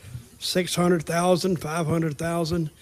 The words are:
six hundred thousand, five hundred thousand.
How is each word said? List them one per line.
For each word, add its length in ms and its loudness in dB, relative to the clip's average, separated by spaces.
six 340 -2
hundred 320 2
thousand, 540 2
five 260 -2
hundred 320 0
thousand. 540 -2